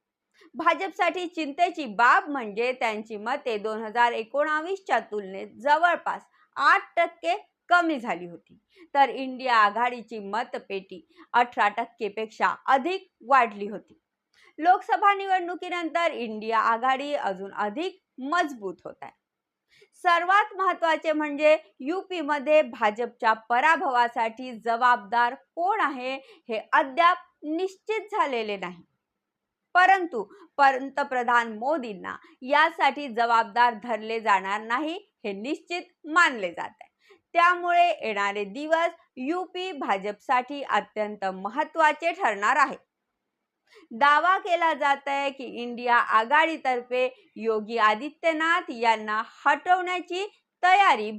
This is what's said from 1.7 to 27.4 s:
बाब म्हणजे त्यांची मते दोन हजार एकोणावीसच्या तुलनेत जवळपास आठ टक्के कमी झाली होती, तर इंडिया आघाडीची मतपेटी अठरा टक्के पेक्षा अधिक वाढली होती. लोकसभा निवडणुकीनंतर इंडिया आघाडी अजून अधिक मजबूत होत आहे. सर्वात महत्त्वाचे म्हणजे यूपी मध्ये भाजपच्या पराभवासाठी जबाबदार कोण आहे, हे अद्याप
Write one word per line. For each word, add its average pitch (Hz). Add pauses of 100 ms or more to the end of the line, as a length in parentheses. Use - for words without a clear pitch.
बाब 254
म्हणजे 240
त्यांची 220
मते 233
दोन 214
हजार 233
एकोणावीसच्या 302
तुलनेत 208
जवळपास 302 (340)
आठ 330
टक्के 339 (340)
कमी 330
झाली 175
होती, - (360)
तर 277
इंडिया 254
आघाडीची 226
मतपेटी 196 (280)
अठरा 240
टक्के 226
पेक्षा 214 (120)
अधिक 339 (120)
वाढली 220
होती. - (580)
लोकसभा 403
निवडणुकीनंतर 349
इंडिया 220
आघाडी 262
अजून 196
अधिक 269 (220)
मजबूत 277 (100)
होत -
आहे. - (920)
सर्वात 359
महत्त्वाचे 339
म्हणजे 302 (240)
यूपी 359
मध्ये 294
भाजपच्या 233 (100)
पराभवासाठी 254
जबाबदार 233
कोण 370
आहे, 269 (340)
हे 226 (140)
अद्याप 320 (260)